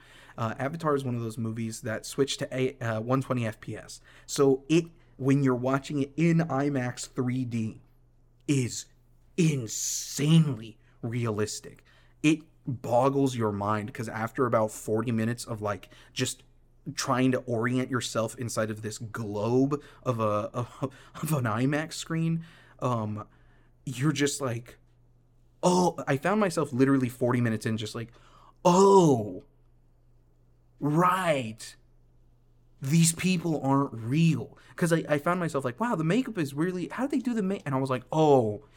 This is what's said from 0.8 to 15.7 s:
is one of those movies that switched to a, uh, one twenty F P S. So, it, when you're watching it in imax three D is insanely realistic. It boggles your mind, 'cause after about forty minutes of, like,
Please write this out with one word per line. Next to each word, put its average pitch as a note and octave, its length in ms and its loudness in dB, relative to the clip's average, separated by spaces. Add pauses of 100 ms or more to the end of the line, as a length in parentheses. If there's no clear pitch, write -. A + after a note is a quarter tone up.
is C3+ 100 0
one B2 120 -4
of A#2 60 -4
those A2+ 140 -8
movies A2+ 460 -6
that A2 240 -6
switched - 320 -2
to C3 180 -6
a, C3 220 -2
uh, A2+ 220 -4
one B2+ 220 0
twenty B2 220 -2
F G#2+ 160 -6
P G#2+ 160 -10
S. - 240 -16 (260)
So, C#3 420 4
it, E3 180 4 (300)
when C#3 260 2
you're C3 120 4
watching C3+ 480 -2
it - 140 -6
in E3 220 4
imax C#3 680 -2
three B2+ 360 -2
D A2+ 360 -4 (680)
is C3 400 -2 (500)
insanely C#3+ 1400 2 (240)
realistic. A2+ 840 -4 (380)
It D#3 180 4 (260)
boggles C3 680 2
your A2 180 0
mind, G#2 400 -4
'cause A2+ 160 -10
after A2+ 380 -2
about A2+ 240 2
forty A#2 400 -2
minutes A2+ 340 -2
of, A2+ 160 -8
like, G2+ 280 -6 (240)